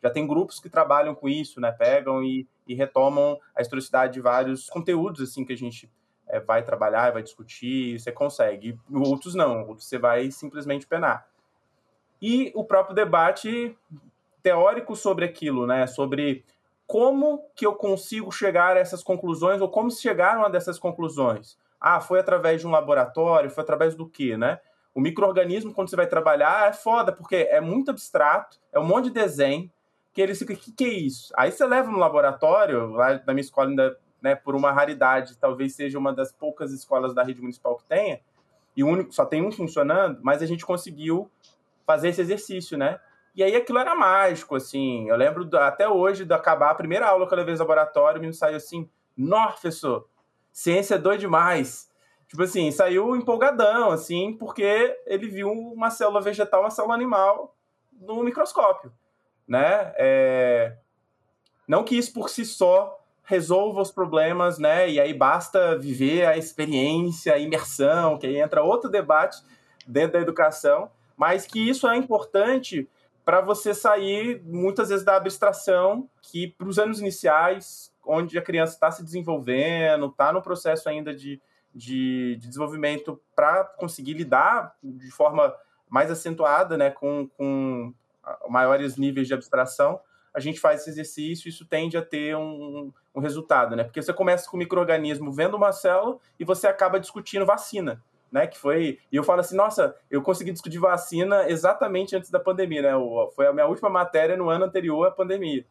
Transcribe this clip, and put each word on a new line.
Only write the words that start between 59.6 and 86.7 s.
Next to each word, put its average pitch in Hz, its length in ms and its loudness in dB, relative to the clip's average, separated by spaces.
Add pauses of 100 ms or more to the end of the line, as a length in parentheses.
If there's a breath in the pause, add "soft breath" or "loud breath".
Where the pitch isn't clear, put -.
É... 127 800 2 (880)
Não 175 160 2
que 240 140 0
isso 240 160 -2
por - 160 -8
si 226 160 -6
só 190 540 2 (240)
resolva 190 580 0
os 190 100 -2
problemas, 170 640 0
né? 160 320 4
E 147 100 0
aí 143 140 2
basta 160 640 2
viver 139 480 0
a 160 120 4
experiência, 156 960 0
a 143 60 4
imersão, 156 800 0
que 131 100 -6
aí 139 100 -2
entra 151 260 2
outro 233 260 0
debate 175 520 0 (460 soft breath)
dentro 156 260 0
da 175 60 2
educação, 160 720 0 (240)
mas 185 300 0
que 226 240 -2
isso 262 180 0
é 233 80 2
importante 226 920 -2 (360)
pra 175 160 4
você 208 340 -2
sair, 208 680 0
muitas 175 460 -2
vezes, 196 160 -2
da 196 100 4
abstração, 190 920 0 (120)
que 175 260 -10
pros 185 300 -6
anos 214 220 0
iniciais, 180 920 0 (120)
onde 160 320 -2
a 170 40 -4
criança 165 360 -2
tá 160 140 2
se 170 120 -14
desenvolvendo, 156 1080 0
tá 147 220 -2
no 185 80 -2
processo 165 480 -4
ainda 151 260 -8
de, 135 260 -14 (320)
de, 127 600 -4
de 117 120 -18
desenvolvimento 147 720 -6 (120)
pra 160 300 4
conseguir 156 500 -10
lidar 156 720 2
de 131 260 -16
forma 180 460 2 (340 loud breath)
mais 151 220 2
acentuada, 165 640 0